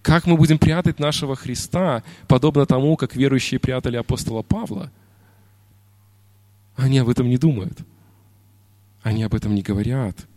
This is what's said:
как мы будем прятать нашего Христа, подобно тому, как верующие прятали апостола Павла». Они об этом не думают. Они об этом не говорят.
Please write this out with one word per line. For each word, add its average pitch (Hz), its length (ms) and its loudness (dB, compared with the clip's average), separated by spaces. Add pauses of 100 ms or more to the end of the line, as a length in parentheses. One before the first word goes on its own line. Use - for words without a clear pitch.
как 165 240 2
мы 170 100 6
будем 151 220 6
прятать 160 420 2
нашего 147 360 -2
Христа, 131 680 -4 (240)
подобно 139 380 4
тому, 143 320 2
как - 180 -6
верующие 131 440 0
прятали 127 380 -4
апостола 117 440 -6
Павла». - 500 -8 (1800)
Они 131 240 2
об 120 100 2
этом 123 200 0
не 123 80 2
думают. 123 420 -2 (1200)
Они 110 200 -2
об 110 120 -2
этом 107 180 -2
не 101 80 0
говорят. 107 560 -4 (200)